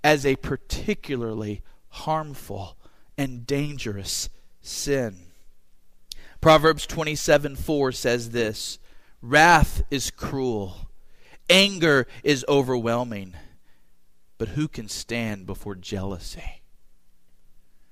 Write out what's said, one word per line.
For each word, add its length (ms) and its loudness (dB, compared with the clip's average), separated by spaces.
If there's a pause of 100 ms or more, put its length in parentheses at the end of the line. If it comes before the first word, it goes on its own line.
as 220 4
a 120 4
particularly 1200 -4 (280)
harmful 880 -8 (400)
and 300 -6
dangerous 800 -4 (320)
sin. 560 -2 (1200)
Proverbs 460 6
twenty-seven 720 0
four 360 0
says 380 -2
this, 480 -4 (440)
"Wrath 680 6
is 220 -2
cruel, 760 -4 (640)
anger 580 6 (160)
is 240 2
overwhelming, 840 0 (1040)
but 120 -4
who 180 -2
can 200 -10
stand 600 -6
before 260 -8
jealousy?" 880 -8 (1300)